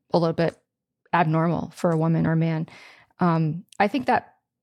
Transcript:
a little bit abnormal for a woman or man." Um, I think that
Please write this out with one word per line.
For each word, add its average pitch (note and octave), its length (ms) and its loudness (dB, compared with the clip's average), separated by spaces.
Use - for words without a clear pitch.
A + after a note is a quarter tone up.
a F3 60 2
little E3 160 0
bit E3 240 -2
abnormal D#3+ 600 0
for F3+ 160 0
a E3 60 0
woman E3 300 0
or E3 100 2
man." D#3+ 320 -2
Um, E3 460 0
I G#3 80 2
think B3+ 180 -4
that - 280 -2